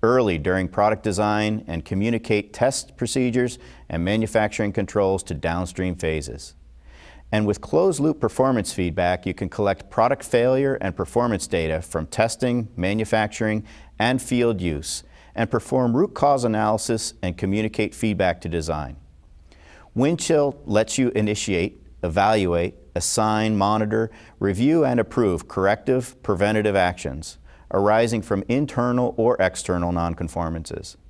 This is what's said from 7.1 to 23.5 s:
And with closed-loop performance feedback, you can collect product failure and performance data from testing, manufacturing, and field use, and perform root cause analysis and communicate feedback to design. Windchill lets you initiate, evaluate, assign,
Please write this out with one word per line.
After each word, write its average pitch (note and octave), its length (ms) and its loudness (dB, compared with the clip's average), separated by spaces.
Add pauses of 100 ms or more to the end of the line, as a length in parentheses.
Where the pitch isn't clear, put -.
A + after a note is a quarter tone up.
And G#2+ 160 2
with G2+ 140 0
closed-loop D#3+ 580 0
performance B2 520 0
feedback, F2+ 540 0
you F2+ 80 -2
can F2+ 160 -6
collect G2+ 400 -2
product B2 340 2
failure C3 520 2
and F#2+ 200 -4
performance A#2 520 0
data D#2+ 340 0
from D#2+ 240 -4
testing, A#2 720 0
manufacturing, G#2+ 920 0 (320)
and B2+ 240 2
field A#2+ 400 0
use, D#2 400 -4 (320)
and A2+ 160 -2
perform B2 480 0
root F3 160 0
cause C#3 300 4
analysis A2 800 0
and F2+ 120 -2
communicate G#2 600 -2
feedback F#2 460 0
to E2+ 80 -8
design. D2+ 480 -6 (1000)
Windchill D3 680 2
lets A2 340 0
you B2 160 2
initiate, G2+ 680 -2 (220)
evaluate, F2+ 720 2 (180)
assign, G#2+ 640 0